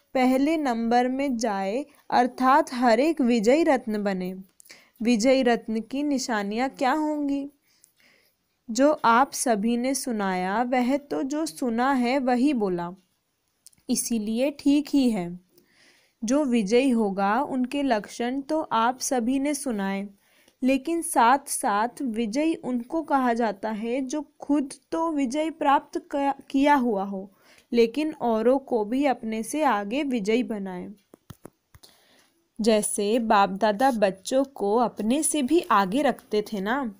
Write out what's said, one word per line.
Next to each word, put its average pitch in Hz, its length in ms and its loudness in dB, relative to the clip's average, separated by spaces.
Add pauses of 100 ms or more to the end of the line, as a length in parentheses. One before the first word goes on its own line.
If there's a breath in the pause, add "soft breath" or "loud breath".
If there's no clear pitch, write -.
(140 soft breath)
पहले 269 440 2
नंबर 240 500 0
में 262 300 -2
जाए, 214 480 -4 (240 soft breath)
अर्थात 254 640 2
हर 240 260 4
एक 302 220 2
विजयी 240 420 4
रत्न 226 400 0
बने। 185 320 -4 (640 loud breath)
विजयी 247 420 4
रत्न 226 380 0
की 262 220 -6
निशानियां 247 640 -2
क्या 262 220 -2
होंगी? 294 580 -2 (1200 soft breath)
जो 277 340 4
आप 233 280 4
सभी 226 440 0
ने 262 180 0
सुनाया, 196 680 -2
वह 247 340 0
तो 294 260 -6
जो 294 220 -4
सुना 254 480 -2
है 254 260 0
वही 254 340 2
बोला, 180 380 -2 (1000)
इसीलिए 233 600 -2
ठीक 285 420 0
ही 269 160 4
है। 180 300 -4 (840 soft breath)
जो 277 220 2
विजयी 240 440 2
होगा, 208 520 0
उनके 277 420 -4
लक्षण 247 580 -2
तो 311 180 -2
आप 240 400 -2
सभी 254 400 -2
ने 285 140 -2
सुनाए, 196 560 -4 (540 soft breath)
लेकिन 269 380 0
साथ 269 460 4
साथ 220 540 -2
विजयी 240 540 -2
उनको 254 480 -6
कहा 262 300 0
जाता 220 380 -4
है 233 300 -4
जो 285 240 -6 (140)
खुद 277 340 -2 (180)
तो 330 200 -2
विजय 294 380 -2
प्राप्त 294 480 0 (180)
क-, 277 180 0 (160)
किया 285 260 4
हुआ 240 280 0
हो, 196 300 -10 (400 soft breath)
लेकिन 240 400 2
औरों 233 460 2
को 247 260 -2
भी 262 200 0
अपने 226 380 -2
से 294 200 -4
आगे 226 400 0
विजयी 240 400 0
बनाए। 196 500 -10 (1700 soft breath)
जैसे 214 580 0
बाप 214 300 4
दादा 214 420 0
बच्चों 214 520 0
को 208 320 -2
अपने 233 480 0
से 302 180 -2
भी 294 180 2 (120)
आगे 202 300 2
रखते 226 400 -2
थे 208 200 -6
ना, 226 380 -4